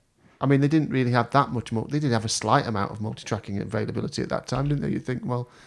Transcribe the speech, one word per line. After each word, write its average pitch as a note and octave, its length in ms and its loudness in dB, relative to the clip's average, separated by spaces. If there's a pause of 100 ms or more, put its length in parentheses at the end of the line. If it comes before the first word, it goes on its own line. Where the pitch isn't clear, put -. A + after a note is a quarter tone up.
(400)
I C3+ 60 0
mean, C#3 140 6
they C#3+ 80 4
didn't D3+ 220 4
really C3 200 2
have A#2+ 200 2
that C#3 200 4
much A#2 220 -4
more. A2 180 0
They D3 80 -2
did D3 140 2
have A2 120 2
a A2+ 40 -4
slight A#2+ 400 2
amount G2+ 240 -2
of G#2+ 80 -8
multi-tracking G#2+ 600 -4
availability G#2+ 600 -4
at - 60 -4
that - 180 -4
time, C3+ 220 -2
didn't C#3+ 140 0
they? C#3+ 80 -2
You'd C3+ 140 -4
think, B2+ 220 -4
well, B2 220 -4 (180)